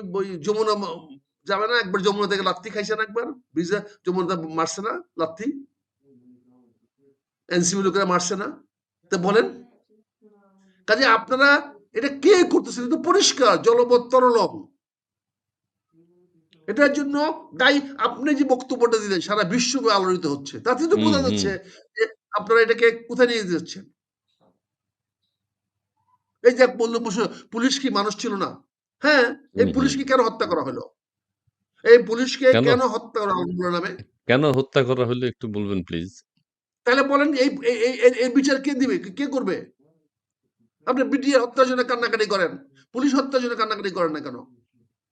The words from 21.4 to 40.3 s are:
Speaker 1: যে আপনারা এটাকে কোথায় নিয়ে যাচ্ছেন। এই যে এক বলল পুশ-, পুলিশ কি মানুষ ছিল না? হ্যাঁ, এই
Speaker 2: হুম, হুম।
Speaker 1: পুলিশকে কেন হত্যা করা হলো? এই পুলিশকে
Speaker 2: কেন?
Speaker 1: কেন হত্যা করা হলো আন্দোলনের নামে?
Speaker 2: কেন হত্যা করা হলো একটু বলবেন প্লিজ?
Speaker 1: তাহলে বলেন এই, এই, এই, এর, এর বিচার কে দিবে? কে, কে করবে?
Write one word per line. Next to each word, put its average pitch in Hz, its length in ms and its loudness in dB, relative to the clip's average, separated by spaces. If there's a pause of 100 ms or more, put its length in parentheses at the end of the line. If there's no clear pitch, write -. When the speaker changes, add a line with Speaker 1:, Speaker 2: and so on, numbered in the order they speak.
Speaker 1:
যে 220 80 -2 (280)
আপনারা 220 300 2
এটাকে 226 300 4
কোথায় 240 360 0
নিয়ে 233 160 -4
যাচ্ছেন। 175 400 -6 (2500)
এই 240 80 8
যে 254 120 6
এক 247 140 4
বলল 226 220 -2
পুশ-, 220 520 -4
পুলিশ 233 280 0
কি 262 100 -2
মানুষ 202 280 -2
ছিল 214 180 -6
না? 175 140 -6 (520)
হ্যাঁ, 285 220 4
এই 254 100 -2
Speaker 2:
হুম, - 300 -4
হুম। 226 100 2
Speaker 1:
পুলিশকে 269 300 0
কেন 262 180 2
হত্যা - 260 -2
করা - 160 -2
হলো? 123 200 -8 (1000)
এই 233 200 10
পুলিশকে 254 480 2
Speaker 2:
কেন? 240 120 4
Speaker 1:
কেন 247 180 4
হত্যা 233 400 -4
করা 202 120 -2
হলো 185 80 -2
আন্দোলনের 180 300 -4
নামে? 175 320 -6 (240)
Speaker 2:
কেন 139 240 2
হত্যা 131 320 0
করা 123 220 0
হলো 123 220 -4
একটু 117 200 -8
বলবেন 101 360 -4
প্লিজ? 90 400 -10 (600)
Speaker 1:
তাহলে 262 180 2
বলেন 285 300 0
এই, 269 160 2 (160)
এই, 240 120 0
এই, 240 220 0
এর, 247 180 6
এর 247 180 -2
বিচার 269 260 2
কে 285 120 -4
দিবে? 247 240 0
কে, 175 120 -8
কে 277 160 -6
করবে? 196 460 -6 (1120)